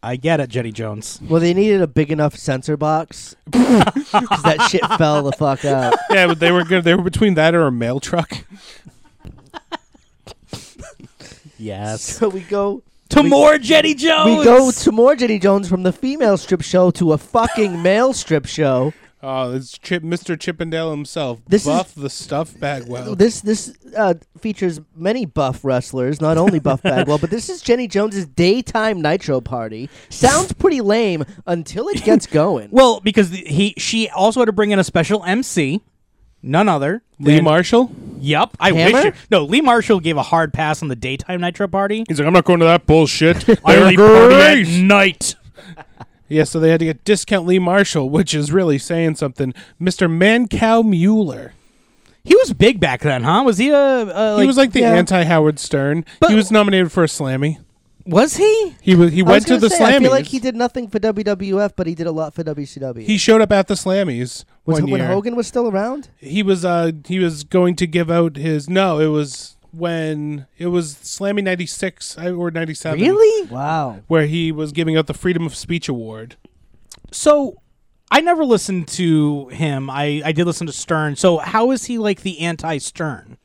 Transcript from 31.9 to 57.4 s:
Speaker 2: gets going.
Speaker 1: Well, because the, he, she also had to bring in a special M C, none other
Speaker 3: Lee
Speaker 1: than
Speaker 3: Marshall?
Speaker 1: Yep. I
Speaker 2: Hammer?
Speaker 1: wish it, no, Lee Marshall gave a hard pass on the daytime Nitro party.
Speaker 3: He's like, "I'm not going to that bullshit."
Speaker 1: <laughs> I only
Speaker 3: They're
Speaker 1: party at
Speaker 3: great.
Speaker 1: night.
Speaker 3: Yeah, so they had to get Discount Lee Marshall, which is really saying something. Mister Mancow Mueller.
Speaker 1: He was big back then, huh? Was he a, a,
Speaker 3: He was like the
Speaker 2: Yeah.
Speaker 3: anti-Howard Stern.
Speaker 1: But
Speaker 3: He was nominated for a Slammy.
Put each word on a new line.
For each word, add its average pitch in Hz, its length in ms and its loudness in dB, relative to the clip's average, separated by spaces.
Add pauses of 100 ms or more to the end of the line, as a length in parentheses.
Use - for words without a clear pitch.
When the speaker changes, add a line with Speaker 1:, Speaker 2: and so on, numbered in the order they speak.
Speaker 2:
gets 220 240 2
going. 151 420 0
Speaker 1:
Well, 233 300 4
because 196 300 2
the, 185 80 -14
he, 180 380 -2
she 226 340 -4
also 214 300 0
had 233 60 4
to 220 60 -2
bring 208 180 0
in 196 80 2
a 190 60 2
special 190 400 -2
M 196 180 -2
C, 160 380 -4 (600)
none 165 280 0
other 160 340 -2 (160)
Speaker 3:
Lee 143 160 4
Speaker 1:
than 160 100 6
Speaker 3:
Marshall? 180 460 4 (300)
Speaker 1:
Yep. 147 300 0 (100)
I 190 100 2
Speaker 2:
Hammer? 165 220 4
Speaker 1:
wish 269 140 4
it, 392 80 -2 (180)
no, 180 120 2
Lee 220 180 0
Marshall 233 360 2
gave 160 180 -2
a 135 60 -2
hard 165 300 0
pass 156 280 -4
on 160 60 -8
the 131 100 -6
daytime 135 440 -8
Nitro 175 260 -4
party. 196 400 -4
Speaker 3:
He's 147 140 -4
like, 147 80 0
"I'm 175 40 2
not 180 120 6
going 175 160 4
to 165 60 4
that 170 200 4
bullshit." 160 600 4
Speaker 1:
<laughs> 226 160 4
I 196 140 8
only 190 180 8
Speaker 3:
They're 202 100 8 (220)
Speaker 1:
party 262 80 10
at 294 180 8 (100)
Speaker 3:
great. 170 200 0
Speaker 1:
night. 196 500 2 (960)
Speaker 3:
Yeah, 151 140 2
so 160 160 -4
they 160 80 4
had 165 120 4
to 165 40 0
get 160 200 -6
Discount 196 420 0
Lee 185 120 2
Marshall, 175 520 0
which 160 240 0
is 147 180 -2
really 170 240 2
saying 165 380 -2
something. 131 400 -6 (240)
Mister 180 320 -2
Mancow 226 760 2
Mueller. 196 680 0 (680)
Speaker 1:
He - 140 2
was 480 160 2
big 220 280 2
back 131 200 -2
then, 135 220 -2
huh? 175 240 0
Was 220 100 0
he 254 140 0
a, 294 40 2
a, 220 640 0
Speaker 3:
He 262 80 4
was 262 120 2
like 269 140 2
the 247 80 0
Speaker 2:
Yeah. 233 120 2
Speaker 3:
anti-Howard 165 640 2
Stern. 147 460 -4 (160)
Speaker 1:
But - 80 4
Speaker 3:
He 214 80 4
was 202 140 2
nominated 202 420 2
for 185 100 0
a 160 40 2
Slammy. 143 500 -4 (480)